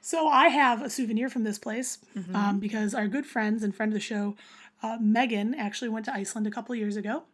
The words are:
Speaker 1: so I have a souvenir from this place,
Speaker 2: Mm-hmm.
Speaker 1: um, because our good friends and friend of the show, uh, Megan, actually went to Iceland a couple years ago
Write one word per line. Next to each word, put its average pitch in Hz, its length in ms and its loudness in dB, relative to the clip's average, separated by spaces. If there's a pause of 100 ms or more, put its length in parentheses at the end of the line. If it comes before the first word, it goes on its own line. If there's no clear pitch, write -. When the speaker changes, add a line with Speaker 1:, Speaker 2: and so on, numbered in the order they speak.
Speaker 1:
so 320 260 0
I 269 200 8
have 254 340 6
a 277 80 -4
souvenir 233 400 0
from 240 140 -2
this 208 160 -2
place, 233 400 -6 (180)
Speaker 2:
Mm-hmm. 185 180 -6
Speaker 1:
um, 202 240 2
because 214 360 -2
our 214 120 0
good 277 200 -4
friends 220 360 -2
and 202 120 -2
friend 220 160 0
of - 20 -2
the 208 60 0
show, 202 360 -4 (460)
uh, 226 180 -6
Megan, 220 540 2
actually 233 360 -6
went 220 160 -6
to - 80 -6
Iceland 208 340 -4
a 208 40 -2
couple 233 240 -8
years 208 200 -2
ago 214 280 -4 (100)